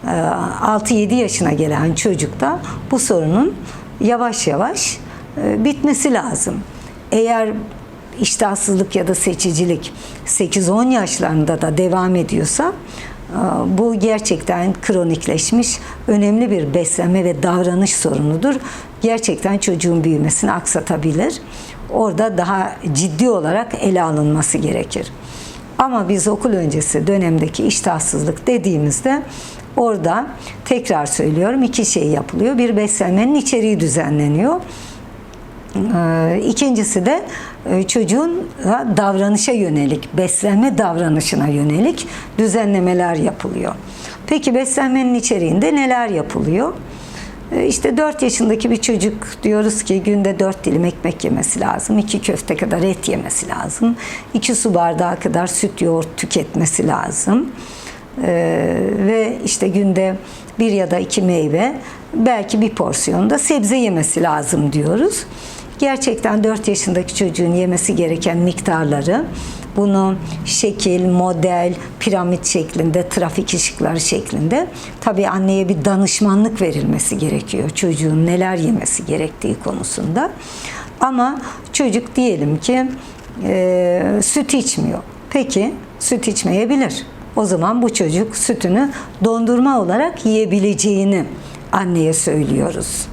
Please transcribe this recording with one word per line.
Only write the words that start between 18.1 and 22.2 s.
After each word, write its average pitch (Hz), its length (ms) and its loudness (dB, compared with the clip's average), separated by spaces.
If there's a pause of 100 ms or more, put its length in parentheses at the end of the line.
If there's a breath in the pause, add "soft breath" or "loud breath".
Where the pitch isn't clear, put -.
Gerçekten 202 580 0
çocuğun 170 460 2
büyümesini 156 480 2
aksatabilir. 165 880 -2 (500 loud breath)
Orada 208 480 2